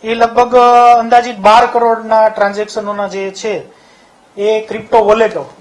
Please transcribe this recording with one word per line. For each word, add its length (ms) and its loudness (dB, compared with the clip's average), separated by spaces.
એ 120 -6
લગભગ, 400 0
અ, 440 6
અંદાજિત 380 0
બાર 280 4
કરોડના 640 0
ટ્રાન્ઝેક્શનોના 800 -6
જે 240 -10
છે, 300 -10
એ 240 -2
ક્રિપ્ટો 360 -6
વોલેટો 640 -2